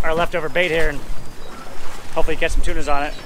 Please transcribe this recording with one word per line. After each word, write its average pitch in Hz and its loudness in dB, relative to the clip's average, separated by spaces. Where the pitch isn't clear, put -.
our 160 2
leftover 165 -2
bait 170 -2
here, 156 2
and 147 -4
hopefully 160 4
catch 165 0
some - 4
tunas 160 4
on 143 2
it. 147 -6